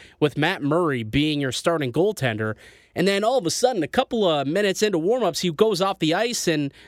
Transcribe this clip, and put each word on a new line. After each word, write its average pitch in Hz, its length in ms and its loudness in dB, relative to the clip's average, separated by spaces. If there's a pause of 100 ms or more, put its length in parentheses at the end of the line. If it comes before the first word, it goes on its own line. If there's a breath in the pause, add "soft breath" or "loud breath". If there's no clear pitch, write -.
(200 loud breath)
with 147 180 0
Matt 160 240 0
Murray 143 420 0
being 143 360 0
your 135 140 -4
starting 151 400 -2
goaltender, 117 640 0 (380 loud breath)
and 175 140 0
then 196 160 2
all 247 140 2
of 202 80 0
a 165 40 -2
sudden, 240 340 0
a 139 40 -4
couple 233 400 0
of 143 200 2
minutes 190 360 0
into 202 160 0
warm-ups, 233 400 0
he 185 100 -2
goes 190 320 2
off 190 180 -2
the 156 140 2
ice, 226 360 -2
and 151 240 0 (140 loud breath)